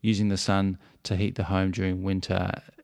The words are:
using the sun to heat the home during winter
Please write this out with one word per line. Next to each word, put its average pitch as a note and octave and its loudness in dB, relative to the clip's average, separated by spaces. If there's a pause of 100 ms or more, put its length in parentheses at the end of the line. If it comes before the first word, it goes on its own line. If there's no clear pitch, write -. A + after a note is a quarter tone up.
using G#2+ 2
the G2 0
sun G2 0 (280)
to G2 0
heat F#2+ 0
the G#2 -2
home F#2+ 2
during F#2 -2
winter F#2+ 0 (340)